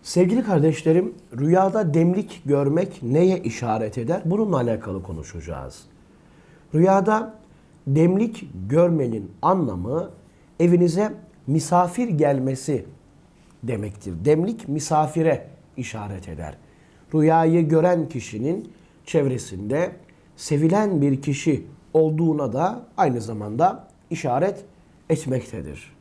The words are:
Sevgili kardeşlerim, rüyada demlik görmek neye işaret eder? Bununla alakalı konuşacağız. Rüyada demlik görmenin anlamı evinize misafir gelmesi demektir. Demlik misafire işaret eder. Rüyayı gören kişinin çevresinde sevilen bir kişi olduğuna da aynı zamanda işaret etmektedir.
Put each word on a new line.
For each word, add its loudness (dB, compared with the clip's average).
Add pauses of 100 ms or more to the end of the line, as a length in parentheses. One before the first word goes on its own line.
Sevgili 2
kardeşlerim, 2 (240)
rüyada 2
demlik 0
görmek 0
neye 2
işaret -4
eder? -4
Bununla 0
alakalı -2
konuşacağız. -12 (920)
Rüyada 2 (520)
demlik 2 (180)
görmenin 2 (100)
anlamı -2 (500)
evinize 4 (340)
misafir 0
gelmesi 0 (760)
demektir. -8
Demlik 0
misafire 0 (280)
işaret -10
eder. -12 (580)
Rüyayı 4
gören 2
kişinin -6 (340)
çevresinde -2 (440)
sevilen 2
bir 0
kişi -2 (280)
olduğuna 2
da -2 (140)
aynı 2
zamanda -2 (220)
işaret -2 (460)
etmektedir. -6